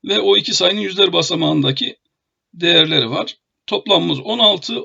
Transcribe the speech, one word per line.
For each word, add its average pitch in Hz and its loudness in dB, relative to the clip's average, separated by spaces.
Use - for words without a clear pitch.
ve 202 0
o 196 4
iki - -2
sayının 185 0
yüzler 190 0
basamağındaki 160 0
değerleri 160 2
var. - -6
Toplamımız 170 0
on 214 -6
altı. 214 0